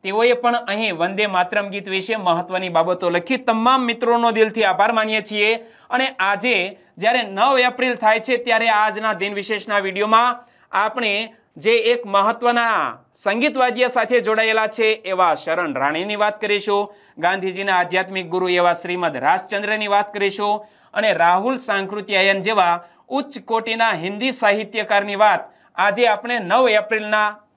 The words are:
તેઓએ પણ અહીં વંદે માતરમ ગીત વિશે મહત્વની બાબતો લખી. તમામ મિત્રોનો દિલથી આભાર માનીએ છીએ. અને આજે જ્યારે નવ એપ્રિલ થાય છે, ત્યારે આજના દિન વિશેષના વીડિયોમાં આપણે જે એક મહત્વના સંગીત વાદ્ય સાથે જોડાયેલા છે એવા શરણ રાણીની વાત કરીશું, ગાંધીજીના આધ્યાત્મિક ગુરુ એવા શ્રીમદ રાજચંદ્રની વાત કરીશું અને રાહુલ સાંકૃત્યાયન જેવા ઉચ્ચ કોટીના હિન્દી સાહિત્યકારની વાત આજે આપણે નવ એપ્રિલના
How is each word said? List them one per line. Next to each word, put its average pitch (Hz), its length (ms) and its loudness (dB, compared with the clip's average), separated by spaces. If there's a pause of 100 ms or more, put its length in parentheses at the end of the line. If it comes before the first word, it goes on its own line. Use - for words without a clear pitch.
તેઓએ 214 300 2
પણ 240 220 0
અહીં 214 420 -4
વંદે 190 300 -2
માતરમ 190 420 -2
ગીત 196 200 -10
વિશે 190 280 -4
મહત્વની 180 520 -2
બાબતો 175 420 0
લખી. 175 260 -2
તમામ 247 480 2
મિત્રોનો 233 460 0
દિલથી 220 340 2
આભાર 196 280 2
માનીએ 220 300 0
છીએ. 214 320 0 (360)
અને 254 180 0
આજે 202 680 -2 (220)
જ્યારે 233 240 2
નવ 220 360 2
એપ્રિલ 254 360 0
થાય 220 260 2
છે, 247 160 0
ત્યારે 233 320 0
આજના 214 440 0
દિન 196 220 -4
વિશેષના 202 440 -4
વીડિયોમાં 214 680 0 (240)
આપણે 214 640 -2 (220)
જે 165 140 0
એક 233 360 2
મહત્વના 220 920 0 (240)
સંગીત 240 340 0
વાદ્ય 247 320 2
સાથે 240 320 2
જોડાયેલા 220 460 0
છે 220 180 -2
એવા 185 500 2
શરણ 160 400 -4
રાણીની 156 420 -2
વાત 208 240 -2
કરીશું, 202 540 -2 (240)
ગાંધીજીના 185 600 -2
આધ્યાત્મિક 185 480 -2
ગુરુ 185 220 -2
એવા 175 240 4
શ્રીમદ 175 440 -4
રાજચંદ્રની 202 720 -2
વાત 202 260 0
કરીશું 208 520 -2 (280)
અને 208 180 0
રાહુલ 180 440 2
સાંકૃત્યાયન 196 840 0
જેવા 175 420 2 (240)
ઉચ્ચ 277 300 -6
કોટીના 226 540 0
હિન્દી 196 400 -4
સાહિત્યકારની 208 840 0
વાત 196 240 4 (340)
આજે 208 320 2
આપણે 233 320 0
નવ 220 300 2
એપ્રિલના 214 680 0 (200)